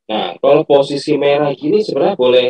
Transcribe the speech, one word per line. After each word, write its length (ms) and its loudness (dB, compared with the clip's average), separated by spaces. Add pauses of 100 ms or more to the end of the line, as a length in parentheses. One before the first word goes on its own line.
Nah, 320 -6
kalau 240 2
posisi 500 0
merah 380 0
gini 260 -2
sebenarnya 380 -2
boleh 340 2